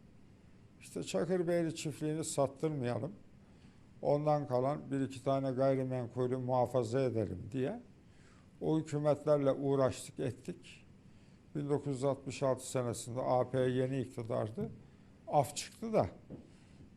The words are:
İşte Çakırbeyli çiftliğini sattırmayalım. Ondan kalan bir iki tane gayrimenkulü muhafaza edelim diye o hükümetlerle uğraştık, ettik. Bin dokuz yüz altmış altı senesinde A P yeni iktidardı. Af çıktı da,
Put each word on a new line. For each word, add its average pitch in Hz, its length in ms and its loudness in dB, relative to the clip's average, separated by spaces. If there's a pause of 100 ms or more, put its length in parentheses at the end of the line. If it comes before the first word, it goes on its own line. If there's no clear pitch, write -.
(800)
İşte - 240 -10
Çakırbeyli 175 720 0
çiftliğini 151 480 -4
sattırmayalım. 139 880 -2 (880)
Ondan 147 460 2
kalan 135 440 0
bir 135 100 0
iki 131 220 -4
tane 135 280 2
gayrimenkulü 127 840 0
muhafaza 123 640 2
edelim 104 500 0
diye 147 300 -2 (800)
o 156 180 2
hükümetlerle 147 720 2
uğraştık, 135 680 0
ettik. - 680 -8 (680)
Bin 143 140 -4
dokuz 143 260 0
yüz 123 80 -4
altmış 139 400 -2
altı 127 260 0
senesinde 120 520 -4
A 127 280 2
P 131 100 0
yeni 127 420 2
iktidardı. 120 680 -4 (580)
Af 147 280 2
çıktı - 380 -8
da, 143 140 4 (880)